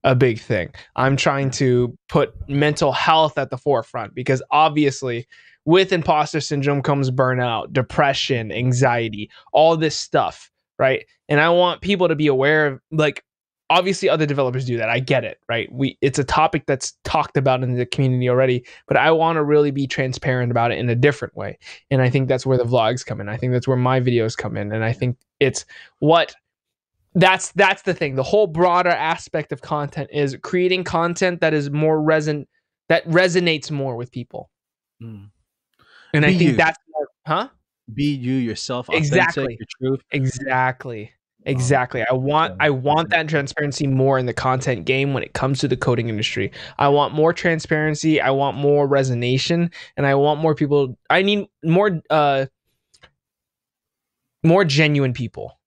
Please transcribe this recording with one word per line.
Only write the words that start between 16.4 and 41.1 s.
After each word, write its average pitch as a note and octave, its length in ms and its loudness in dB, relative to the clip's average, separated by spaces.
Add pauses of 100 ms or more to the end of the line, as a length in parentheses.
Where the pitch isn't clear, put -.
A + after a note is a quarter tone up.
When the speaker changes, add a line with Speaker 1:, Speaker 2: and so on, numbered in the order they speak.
Speaker 1:
that's - 260 -4 (120)
talked - 320 -2
about C3 260 2
in B2+ 140 -2
the B2 100 -2
community B2+ 420 0
already, B2+ 380 2 (220)
but C#3+ 80 0
I D3 160 4
wanna D#3+ 320 2
really D3 260 4
be C#3 160 -4
transparent B2+ 640 -2
about A#2 220 2
it D#2 60 -4
in A#2+ 120 -2
a A2+ 60 2
different C3+ 400 0
way. G2+ 220 -10 (320)
And C3 120 2
I B2+ 80 2
think C3 180 0
that's C3 160 0
where C3 140 2
the B2 60 0
vlogs A#2+ 420 0
come G#2 140 -10
in. G2+ 100 -12
I A2+ 80 -8
think B2+ 140 -2
that's B2 160 0
where B2+ 100 0
my B2+ 220 0
videos A#2 360 0
come G#2+ 220 -8
in. G#2 140 -6
And A2 120 -4
I A#2 80 -2
think B2 240 -4 (240)
it's C3+ 240 0 (360)
what, D#3 340 2 (800)
that's, F#3 380 2
that's F#3+ 300 2
the F#3 120 -2
thing. C3+ 220 -4
The C3 60 -2
whole G#3 240 2
broader F3 440 2
aspect D#3 640 -4
of C3 100 -10
content D3 500 -6
is C#3+ 300 -2
creating F3+ 420 0
content E3+ 560 -2
that D#3+ 140 2
is C#3+ 160 -2
more D#3 280 0
reson-, D3+ 480 0 (440)
that - 160 2
resonates E3+ 640 2
more C3+ 260 -6
with A#2+ 140 -12
people. - 400 -14 (520)
Speaker 2:
Mm. G#2 260 -18 (840)
Speaker 1:
And D3+ 120 4
I - 20 6
Speaker 2:
Be F#3 100 4
Speaker 1:
think E3 120 6
Speaker 2:
you. A#2 60 2
Speaker 1:
that's D#3+ 220 2 (140)
more, D3 160 -6 (180)
huh? F#3 220 -2 (460)
Speaker 2:
Be D3 180 -2
you B2+ 220 -4
yourself, B2 560 -6
authentic, D#3 220 0
Speaker 1:
Exactly. D3 460 0
Speaker 2:
your A2 80 -14 (140)
truth. C3 220 -2 (100)
Speaker 1:
Exactly. B2+ 920 -4
Speaker 2:
Wow. - 60 -18 (400)